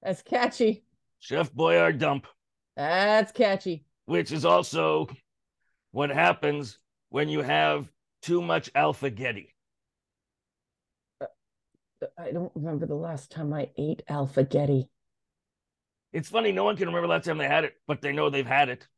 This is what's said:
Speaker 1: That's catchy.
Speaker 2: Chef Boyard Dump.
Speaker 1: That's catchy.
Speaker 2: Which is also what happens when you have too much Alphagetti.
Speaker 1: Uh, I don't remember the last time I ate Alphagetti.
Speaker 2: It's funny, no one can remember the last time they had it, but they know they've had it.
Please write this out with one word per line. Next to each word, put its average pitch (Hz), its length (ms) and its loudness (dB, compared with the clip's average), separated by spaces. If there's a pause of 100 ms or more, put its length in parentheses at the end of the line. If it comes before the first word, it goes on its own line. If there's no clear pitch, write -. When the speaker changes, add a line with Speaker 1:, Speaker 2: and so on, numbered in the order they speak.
Speaker 1:
That's 185 200 -6
catchy. 240 600 0 (340)
Speaker 2:
Chef 160 340 -4
Boyard 165 460 4
Dump. 139 280 -2 (500)
Speaker 1:
That's 202 560 4
catchy. 196 520 0 (200)
Speaker 2:
Which 170 280 -2
is 147 120 -4
also 156 640 2 (840)
what 143 200 -4
happens 147 680 0 (300)
when 147 200 -2
you 151 140 -2
have 151 480 0 (320)
too 175 200 0
much 165 320 -2
Alphagetti. 131 800 -2 (1700)
Speaker 1:
Uh, 131 60 -12 (920)
I 170 120 -10
don't 175 240 -8
remember 156 320 -6
the 156 80 -6
last 156 360 -10
time 151 220 -6
I 151 240 -6
ate 151 320 -6
Alphagetti. 139 800 0 (1200)
Speaker 2:
It's 156 160 -8
funny, 220 240 0
no 190 120 0
one 208 120 0
can 190 120 -2
remember 170 200 -2
the 170 60 2
last 165 100 -2
time 160 140 -2
they 139 100 0
had 156 160 2
it, 139 100 -6 (120)
but 147 140 -4
they 139 120 -4
know 151 180 2
they've 139 160 -2
had 135 220 4
it. 123 180 -8 (120)